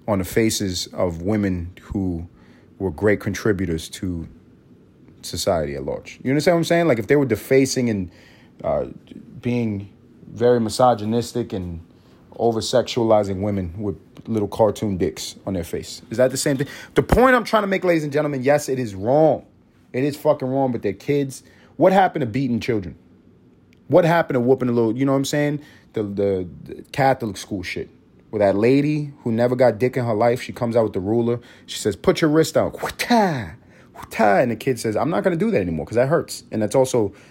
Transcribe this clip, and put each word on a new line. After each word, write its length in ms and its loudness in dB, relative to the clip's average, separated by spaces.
on 140 0
the 40 -2
faces 680 -2
of 300 -4
women 600 -2
who 460 -6
were 140 -4
great 260 2
contributors 680 -4
to 400 -8
society 520 -2
at 100 -8
large? 380 -10
You 80 -2
understand 240 2
what 60 2
I'm 40 0
saying? 220 2
Like, 140 2
if 80 -6
they 80 4
were 100 2
defacing 640 2
and, 220 -4
uh, 240 -2
being 500 -4
very 320 2
misogynistic 920 0
and 280 -8
over-sexualizing 1040 0
women 400 -4
with 160 -6
little 220 -2
cartoon 500 0
dicks 380 -4
on 80 -4
their 100 -4
face. 460 -12
Is 80 -10
that 120 4
the 60 -6
same 220 0
thing? 80 -2
The 80 4
point 320 6
I'm 100 2
trying 180 0
to 40 -2
make, 160 -2
ladies 220 2
and 80 -6
gentlemen, 300 -2
yes, 260 2
it 100 -2
is 160 -6
wrong. 520 2
It 100 0
is 140 -2
fucking 280 0
wrong, 240 0
but 120 -4
they're 100 -2
kids. 500 -4
What 180 6
happened 260 4
to 60 -2
beating 340 -2
children? 340 -4
What 160 6
happened 300 2
to 60 2
whooping 280 2
a 40 0
little, 220 2
you 120 0
know 60 2
what 60 2
I'm 60 -2
saying? 380 -2
The, 80 -2
the, 460 -2
the 180 -16
Catholic 460 0
school 240 -8
shit. 260 -10
Where 120 -2
that 160 4
lady 680 2
who 100 -2
never 240 2
got 220 4
dick 180 0
in 80 -2
her 80 -2
life, 300 0
she 100 -12
comes 240 -2
out 80 4
with 80 -2
the 80 -4
ruler. 400 0
She 140 -12
says, 180 -2
"Put 240 0
your 80 4
wrist 280 2
out." 260 0
Whoo-ta! 720 0
Whoo-ta! 440 0
And 120 2
the 60 -4
kid 220 -2
says, 160 -2
"I'm 140 0
not 140 -2
gonna 140 2
do 160 0
that 80 2
anymore 260 -4
'cause 80 -8
that 140 4
hurts." 420 -2
And 100 -2
that's 140 -2
also 400 2